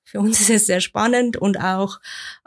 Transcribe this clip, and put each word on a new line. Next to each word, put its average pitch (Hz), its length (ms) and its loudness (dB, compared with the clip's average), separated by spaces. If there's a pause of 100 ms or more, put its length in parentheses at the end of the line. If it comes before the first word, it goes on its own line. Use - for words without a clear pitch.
Für - 160 -10
uns 214 200 2
ist 214 120 4
es 214 160 4
sehr 185 120 0
spannend 240 560 0
und 196 240 0
auch, 190 400 -4 (480)